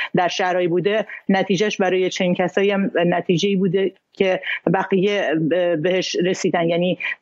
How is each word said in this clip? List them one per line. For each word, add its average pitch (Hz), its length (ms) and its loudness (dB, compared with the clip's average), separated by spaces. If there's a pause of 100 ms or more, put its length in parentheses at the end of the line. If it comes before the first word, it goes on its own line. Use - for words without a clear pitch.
(160)
در 175 120 2
شهرهایی 180 400 0
بوده، 196 380 0 (240)
نتیجهش 196 480 2
برای 185 320 0
چنین 180 260 0
کسایی 190 360 0
هم 196 200 0 (140)
نتیجه‌ای 180 500 2
بوده 190 360 0 (220)
که 185 260 0 (340)
بقیه 190 520 0 (260)
ب-، 175 240 0
بهش 175 400 -2
رسیدن، 175 540 0
یعنی، 175 280 0 (240)